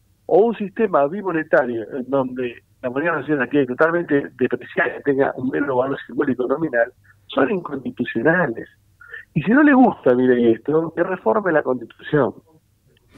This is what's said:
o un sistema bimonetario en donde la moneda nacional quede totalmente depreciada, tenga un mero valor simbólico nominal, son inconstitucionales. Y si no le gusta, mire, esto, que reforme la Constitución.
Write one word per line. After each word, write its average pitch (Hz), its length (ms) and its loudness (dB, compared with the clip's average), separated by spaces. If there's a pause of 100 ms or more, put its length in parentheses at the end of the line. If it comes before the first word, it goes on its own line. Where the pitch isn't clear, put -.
(260)
o 185 200 4
un 226 120 -2
sistema 185 500 0
bimonetario 156 760 0 (120)
en 123 140 -8
donde 127 540 -4 (180)
la 127 80 -6
moneda 151 280 -4
nacional 139 320 -2
quede 143 180 2
totalmente 165 720 0
depreciada, - 680 -4
tenga 135 320 2
un 127 120 -4
mero 139 280 -2
valor 135 200 -2 (100)
simbólico 127 400 -2
nominal, 131 440 -2 (360)
son 139 240 -2
inconstitucionales. 131 1160 -2 (680)
Y 151 60 0
si 180 100 0
no 285 120 4
le 294 100 6
gusta, 220 420 4
mire, 123 360 4
esto, 156 440 0
que 165 80 0
reforme 202 480 -2
la 151 100 2
Constitución. 127 720 -2 (840)